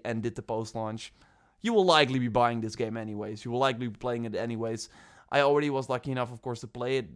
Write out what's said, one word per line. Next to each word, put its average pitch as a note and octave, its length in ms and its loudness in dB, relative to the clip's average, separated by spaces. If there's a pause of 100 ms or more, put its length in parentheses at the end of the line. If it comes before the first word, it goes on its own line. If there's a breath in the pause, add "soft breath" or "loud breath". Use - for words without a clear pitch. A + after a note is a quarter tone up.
and A2+ 180 -4
did A2+ 140 -4
the A2+ 60 -10
post-launch, A2+ 720 -6 (500 soft breath)
you A#3 100 0
will G3 140 6
likely D3 320 6
be B2 100 0
buying A#2+ 320 4
this A2 160 -6
game A2+ 200 -2
anyways. G#2 480 -8
You B2 60 -6
will B2 80 -2
likely B2+ 300 0
be G#2 100 -10
playing A#2+ 280 -4
it G#2 80 -8
anyways. A2+ 560 -6 (420 loud breath)
I C#3+ 80 4
already C#3+ 300 4
was C3+ 180 -2
lucky C3 240 -4
enough, B2 180 -4
of A#2+ 120 -16
course, A#2+ 180 -6
to B2 60 -14
play B2 320 -2
it G#2+ 180 -6